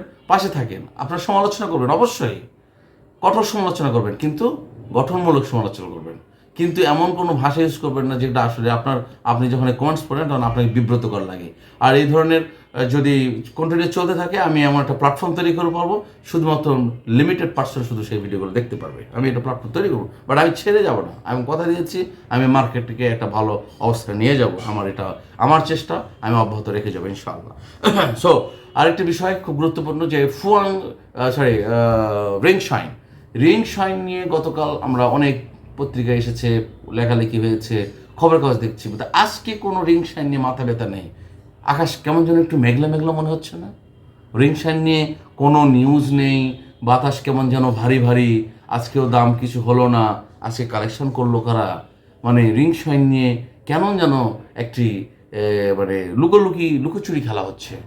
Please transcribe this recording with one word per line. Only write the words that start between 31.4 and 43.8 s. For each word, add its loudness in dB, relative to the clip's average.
আহ, 0
রিং 4
শাইন, -4
রিং 4
শাইন -4
নিয়ে -6
গতকাল -2
আমরা 0
অনেক 0
পত্রিকা -2
এসেছে, 0
লেখালেখি 0
হয়েছে, -2
খবরের 6
কাগজ 2
দেখছি, -6
কিন্তু -10
আজকে 0
কোনো -4
রিং 4
শাইন -6
নিয়ে -2
মাথা -4
ব্যথা -2
নেই। -10
আকাশ -2
কেমন 2
যেন 4
একটু 0
মেঘলা 4
মেঘলা 0
মনে -2
হচ্ছে -6
না? -12